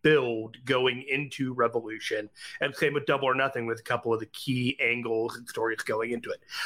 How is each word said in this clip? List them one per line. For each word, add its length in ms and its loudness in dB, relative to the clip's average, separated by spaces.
build 600 4
going 460 2
into 440 -2
Revolution, 760 -2
and 120 0
same 200 2
with 140 0
Double 200 2
or 80 4
Nothing 300 0
with 140 -2
a 40 -16
couple 300 0
of 80 2
the 60 -8
key 520 -2
angles 560 0
and 140 -16
stories 320 -2
going 300 -2
into 180 -6
it. 100 -6